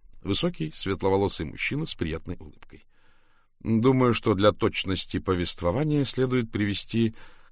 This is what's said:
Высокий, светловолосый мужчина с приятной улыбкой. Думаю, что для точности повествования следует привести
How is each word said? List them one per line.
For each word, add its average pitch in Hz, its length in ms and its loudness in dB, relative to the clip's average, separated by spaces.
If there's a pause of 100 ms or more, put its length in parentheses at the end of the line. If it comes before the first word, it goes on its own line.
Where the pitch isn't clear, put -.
(220)
Высокий, 156 540 -2
светловолосый 95 720 0
мужчина 143 400 -4
с - 100 -6
приятной 82 420 -6
улыбкой. - 480 -20 (760)
Думаю, 123 520 4
что 107 200 2
для 101 180 4
точности 92 680 -2
повествования 98 840 0
следует 127 480 -2
привести 110 640 0 (360)